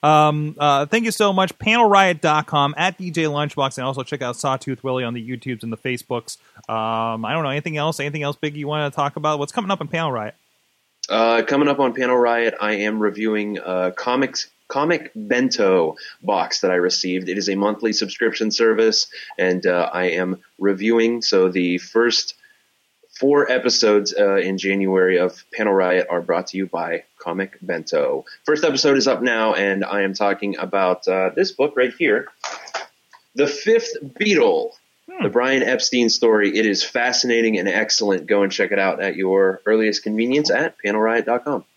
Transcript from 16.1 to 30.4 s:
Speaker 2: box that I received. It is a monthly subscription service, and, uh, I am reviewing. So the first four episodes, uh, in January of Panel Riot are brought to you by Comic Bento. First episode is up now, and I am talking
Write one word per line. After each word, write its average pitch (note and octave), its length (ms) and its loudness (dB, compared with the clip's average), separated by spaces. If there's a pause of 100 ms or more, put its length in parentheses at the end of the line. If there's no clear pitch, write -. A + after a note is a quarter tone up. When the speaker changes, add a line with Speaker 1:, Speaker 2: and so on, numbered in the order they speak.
Speaker 2:
box F#2 400 -2
that F#2 100 2
I F2+ 40 2
received. F2+ 520 -2
It F#2 100 -4
is F#2+ 120 -4
a G2 60 0
monthly G#2 360 0
subscription G#2+ 600 -2
service, A2 560 2 (300)
and, F#2 300 0
uh, F2 240 0
I F2+ 200 -2
am F2+ 280 -4 (200)
reviewing. A2+ 600 2
So F#2 280 2
the F2+ 280 0
first - 580 -2 (840)
four C#3 320 2
episodes, A2+ 680 2
uh, G2 200 4
in F#2+ 200 0
January F#2+ 600 2
of F2+ 340 -2
Panel G#2+ 220 0
Riot F#2 360 2
are F2 120 -2
brought F2 260 -2
to F#2+ 100 -10
you F#2+ 100 -2
by E2+ 360 -6 (160)
Comic F#2+ 420 -6
Bento. D#2 640 -2 (220)
First D3+ 180 0
episode C#3 340 2
is B2+ 100 2
up A#2+ 140 0
now, A2+ 320 2
and G2 300 0
I G2+ 200 -2
am G2 100 -2
talking G2+ 440 -2